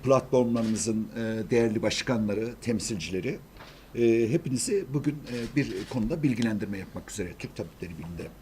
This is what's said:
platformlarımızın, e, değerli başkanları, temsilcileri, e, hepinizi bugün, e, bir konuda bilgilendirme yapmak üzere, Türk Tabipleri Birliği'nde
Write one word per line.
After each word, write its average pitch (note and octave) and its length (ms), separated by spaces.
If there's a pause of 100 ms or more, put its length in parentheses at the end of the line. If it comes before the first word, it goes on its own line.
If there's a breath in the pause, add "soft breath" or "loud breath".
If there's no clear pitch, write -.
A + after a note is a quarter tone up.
platformlarımızın, A#2 1120
e, A2 340
değerli A2+ 320
başkanları, A2 800
temsilcileri, G2 760 (580 loud breath)
e, A#2 340
hepinizi C3 640
bugün, C#3+ 200
e, A#2+ 420
bir A#2 180 (160)
konuda B2+ 340
bilgilendirme A2 540
yapmak F#2 340
üzere, F2+ 280
Türk - 160
Tabipleri F2 360
Birliği'nde E2 360 (140)